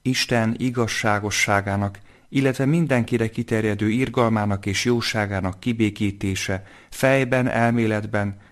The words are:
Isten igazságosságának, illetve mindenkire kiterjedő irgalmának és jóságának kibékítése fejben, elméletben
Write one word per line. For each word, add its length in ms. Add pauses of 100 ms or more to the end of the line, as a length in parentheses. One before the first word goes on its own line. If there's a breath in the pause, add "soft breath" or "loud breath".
Isten 560
igazságosságának, 1400 (300 soft breath)
illetve 360
mindenkire 640
kiterjedő 600
irgalmának 760
és 200
jóságának 720
kibékítése 1040 (260 loud breath)
fejben, 580
elméletben 920 (120)